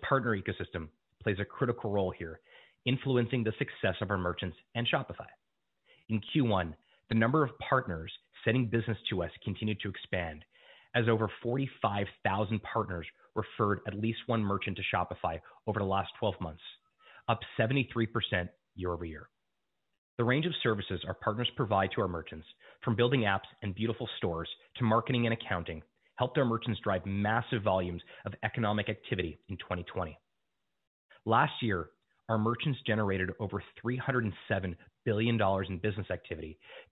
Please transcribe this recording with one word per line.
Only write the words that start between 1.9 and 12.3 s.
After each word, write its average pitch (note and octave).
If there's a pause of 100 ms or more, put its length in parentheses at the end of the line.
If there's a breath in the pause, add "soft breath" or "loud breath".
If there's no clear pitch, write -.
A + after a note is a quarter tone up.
role G2
here, D#2+ (440 loud breath)
influencing B2
the G#2+
success -
of G2
our G2+
merchants F2 (180)
and A#2+
Shopify. - (840 soft breath)
In A2 (120)
Q D3
one, F#2 (340 soft breath)
the A2+
number B2
of B2+
partners F#2 (320)
sending A#2+
business A2 (100)
to F#2
us E2 (120)
continued G#2+
to G#2
expand, E2+ (500 loud breath)
as A#2+
over A2 (120)
forty-five A#2 (180)
thousand G2+